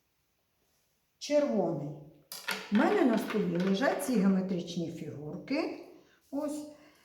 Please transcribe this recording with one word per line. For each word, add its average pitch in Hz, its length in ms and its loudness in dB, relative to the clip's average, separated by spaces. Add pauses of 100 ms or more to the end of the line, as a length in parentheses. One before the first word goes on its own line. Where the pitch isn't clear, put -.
(1160)
Червоний. 202 720 2 (840)
У 202 40 4
мене 370 260 6
на 240 160 4
столі 175 460 0
лежать 247 400 2
ці 254 120 0
геометричні 185 760 2
фігурки. 165 960 -8 (460)
Ось. 294 340 -6 (400)